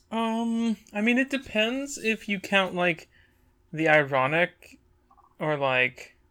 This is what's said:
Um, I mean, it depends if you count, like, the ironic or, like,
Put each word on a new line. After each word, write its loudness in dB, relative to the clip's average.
Um, -2
I -2
mean, 2
it 0
depends -4
if -4
you -4
count, 0
like, -2
the 0
ironic 2
or, -2
like, 0